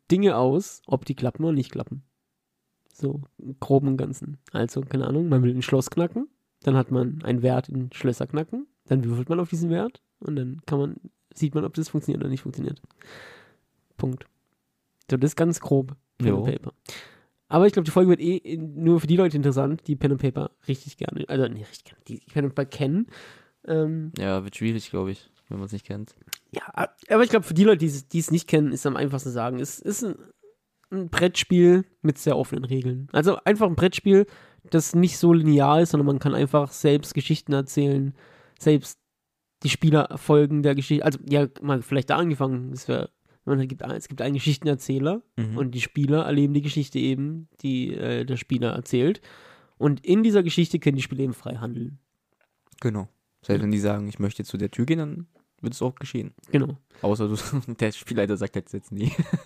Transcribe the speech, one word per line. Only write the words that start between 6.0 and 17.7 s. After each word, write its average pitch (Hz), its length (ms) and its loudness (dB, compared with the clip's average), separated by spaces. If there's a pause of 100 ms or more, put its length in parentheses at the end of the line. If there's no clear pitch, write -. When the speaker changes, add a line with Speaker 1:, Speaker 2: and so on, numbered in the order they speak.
Speaker 1:
dann 135 140 2
hat 127 160 0
man 127 320 -2
einen 120 180 0
Wert 127 280 0
in 131 220 -6
Schlösser 131 360 -4
knacken, 160 400 -6 (180)
dann 135 200 2
würfelt 120 240 -2
man 165 100 0
auf 175 100 -2
diesen 170 200 -2
Wert 190 320 -4 (180)
und 151 160 -8
dann 131 300 -6
kann 143 140 -2
man, 143 160 -4 (380)
sieht 151 220 -2
man, 151 100 -2
ob - 80 -6
das 160 160 -4
funktioniert 147 320 -2
oder 139 80 -4
nicht 135 120 -6
funktioniert. 139 400 -8 (1160)
Punkt. 131 280 -6 (840)
So, 131 80 0
das 147 140 2
ist - 40 -12
ganz 170 240 0
grob 135 360 0 (220)
Pen 123 100 0
Speaker 2:
Jo. 101 100 4
Speaker 1:
and 101 80 -2
Paper. - 280 -6 (760)
Aber 175 180 6
ich 202 60 4